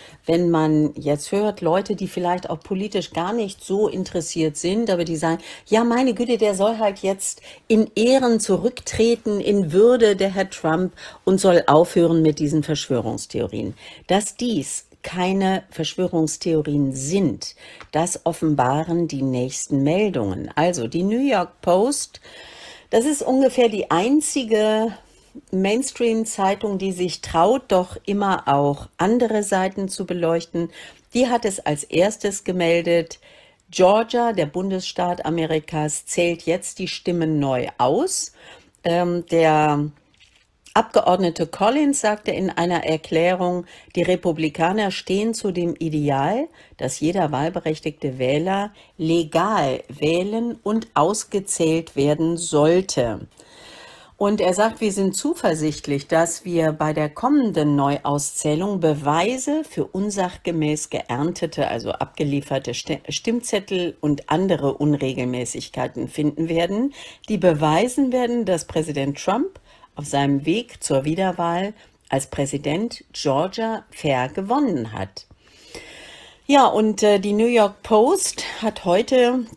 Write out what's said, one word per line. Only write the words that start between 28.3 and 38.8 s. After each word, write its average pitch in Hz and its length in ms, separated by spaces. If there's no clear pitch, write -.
auch 143 400
andere 220 440
Seiten 190 480
zu 190 160
beleuchten. 170 640
Die 247 120
hat 233 160
es 196 160
als - 260
erstes 196 580
gemeldet. 170 760
Georgia, 226 600
der 170 140
Bundesstaat 180 800
Amerikas, 156 800
zählt 170 380
jetzt 180 340
die 185 100
Stimmen 160 520
neu 135 260
aus. 180 540